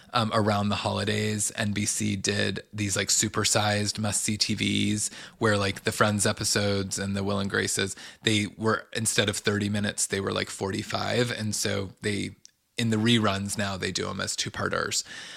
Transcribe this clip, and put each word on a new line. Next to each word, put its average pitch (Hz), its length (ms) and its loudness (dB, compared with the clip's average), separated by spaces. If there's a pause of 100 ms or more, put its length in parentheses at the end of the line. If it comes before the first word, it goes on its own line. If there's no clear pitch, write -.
(140)
um, 110 200 2
around 104 340 4
the 101 80 0
holidays, 107 800 0
N 104 160 0
B 104 140 0
C 104 320 0
did 101 460 0 (100)
these, 104 240 -2
like, 98 100 0
supersized 104 920 2
must-see 107 380 0
T 107 200 0
Vs 104 540 2 (280)
where, 107 200 2
like, 98 280 -2
the 110 80 0
Friends 104 320 4
episodes 101 760 0
and 98 160 -2
the 98 80 0
Will 101 160 0
and 98 100 -2
Graces, 101 460 0 (280)
they 104 240 2 (100)
were, 110 340 0
instead 110 380 0
of 101 80 0
thirty 104 320 0
minutes, 104 360 -2
they 98 140 -2
were, 101 140 -2
like, 95 160 -4
forty-five. 104 800 -2
And 107 240 -4
so 101 360 -2 (100)
they, 101 340 -4 (420)
in 117 120 2
the 110 80 2
reruns 107 600 2
now, 98 200 -2
they 92 140 -4
do 95 180 -4
'em 98 100 -6
as 95 160 -4
two-parters. 95 680 -2 (320)